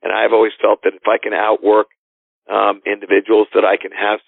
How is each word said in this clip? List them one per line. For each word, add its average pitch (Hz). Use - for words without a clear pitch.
And -
I've 110
always 110
felt 107
that -
if -
I 110
can 113
outwork, 107
um, 101
individuals, 101
that 92
I 101
can 92
have 104